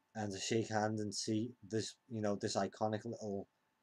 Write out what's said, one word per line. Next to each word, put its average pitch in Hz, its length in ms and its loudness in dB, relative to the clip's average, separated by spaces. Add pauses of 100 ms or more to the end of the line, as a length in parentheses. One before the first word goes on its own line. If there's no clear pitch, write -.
(140)
And 107 180 -2
to 95 60 -2
shake 113 300 2
hand 107 300 2
and 107 160 -2
see 113 380 0 (140)
this, 104 280 -2 (160)
you 113 100 -4
know, 104 160 2
this 101 200 -2
iconic 107 500 0
little 107 400 -4 (360)